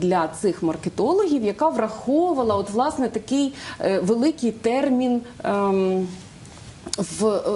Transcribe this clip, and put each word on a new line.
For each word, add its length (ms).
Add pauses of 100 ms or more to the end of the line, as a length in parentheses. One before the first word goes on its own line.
для 280 (120)
цих 220
маркетологів, 840
яка 240
враховувала 840
от, 160
власне, 380
такий, 440 (280)
е, 200
великий 500
термін, 680 (240)
ем, 640 (880)
в, 280
е, 140 (160)